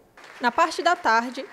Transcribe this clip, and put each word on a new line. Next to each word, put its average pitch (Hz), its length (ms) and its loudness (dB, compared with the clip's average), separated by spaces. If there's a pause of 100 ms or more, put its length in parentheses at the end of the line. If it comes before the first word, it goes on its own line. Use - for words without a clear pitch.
(400)
Na 240 120 0
parte 330 280 0
da 339 140 2
tarde, 247 580 0